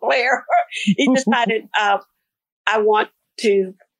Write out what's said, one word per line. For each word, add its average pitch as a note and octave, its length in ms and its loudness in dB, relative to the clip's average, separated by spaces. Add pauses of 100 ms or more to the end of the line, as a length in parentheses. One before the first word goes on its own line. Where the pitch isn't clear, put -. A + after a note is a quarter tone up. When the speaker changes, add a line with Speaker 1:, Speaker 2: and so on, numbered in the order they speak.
Speaker 1:
player, B3+ 400 0 (160)
<laughs> - 120 -6 (120)
he G#3 240 0
Speaker 2:
<laughs> B3+ 80 2
Speaker 1:
decided, A#3 480 -2 (160)
uh, G3+ 180 0 (720)
"I G#3+ 120 0
want G#3+ 300 2 (300)
to G3 340 0 (260)